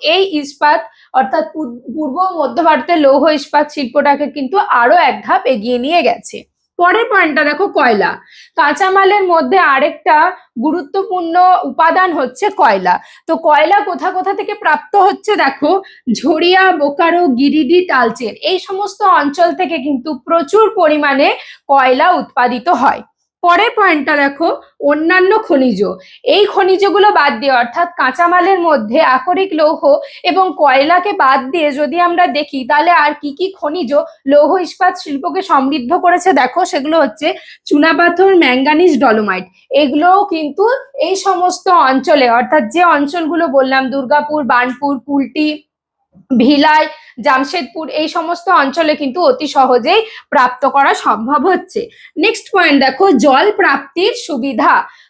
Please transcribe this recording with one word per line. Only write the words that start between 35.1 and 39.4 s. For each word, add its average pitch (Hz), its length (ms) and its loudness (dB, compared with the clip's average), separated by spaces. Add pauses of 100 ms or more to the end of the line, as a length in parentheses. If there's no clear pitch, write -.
সমৃদ্ধ 277 520 -2
করেছে? 359 400 2
দেখো, 277 320 0
সেগুলো 311 360 -2
হচ্ছে 294 320 -4 (320)
চুনাপাথর, 349 680 2
ম্যাঙ্গানিজ, 294 640 2
ডলোমাইট। 214 460 0 (240)